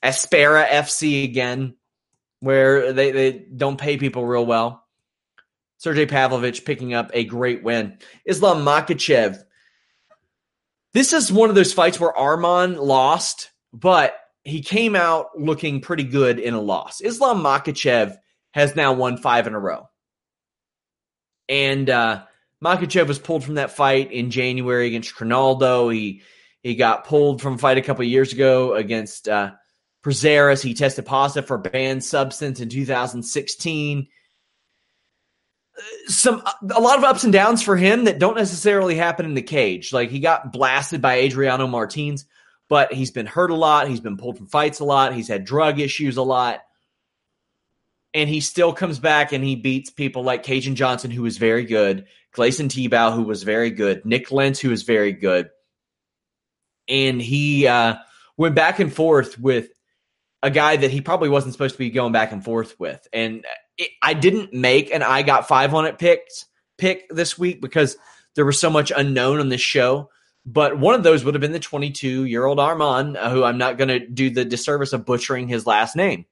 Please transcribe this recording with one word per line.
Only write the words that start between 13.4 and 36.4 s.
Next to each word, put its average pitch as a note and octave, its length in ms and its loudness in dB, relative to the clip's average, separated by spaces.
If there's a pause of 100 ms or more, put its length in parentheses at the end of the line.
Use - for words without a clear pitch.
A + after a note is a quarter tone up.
but D3+ 440 2 (280)
he D3 180 -8
came G#3+ 340 0
out E3 440 0
looking D3+ 420 -4
pretty D3+ 220 -6
good B2 360 2
in A#2 160 -4
a A2 60 -4
loss. G2 380 -6
Islam A#3 440 0
Makhachev C3+ 720 0 (360)
has C#3+ 220 2
now C#3+ 180 2
won B2+ 240 -2
five C3+ 300 0
in A2 60 -8
a G#2+ 60 -6
row. F2+ 300 -8 (1600)
And, C#3 400 -2
uh, A2+ 340 0 (400)
Makhachev F3 440 0
was C#3+ 120 -4
pulled D#3+ 240 -6
from C#3+ 120 -8
that C#3 160 -4
fight C#3 400 2
in B2 180 -6
January B2 580 -2
against A#2 220 -6
Trinaldo. B2+ 800 2
He, G#2+ 320 -4 (400)
he B2 140 -6
got A2+ 300 0
pulled C#3+ 360 2
from C3+ 140 -4
a - 20 -10
fight C3 200 2
a C3+ 40 0
couple C3 220 -4
of A#2+ 60 -2
years C3 240 2
ago B2+ 420 2
against, G#2+ 520 -6
uh, G2+ 240 -2 (520)
Prazeres. C#3+ 600 4
He B2 100 -4
tested C3 320 -2
positive C#3 420 -2
for B2+ 100 -4
a - 20 -6
banned C3 440 -4
substance C3+ 560 -4
in A#2 100 -8
two C3 160 -6
thousand B2 380 -4
sixteen. D3 840 -6 (2000)
Some, G#3 360 0 (260)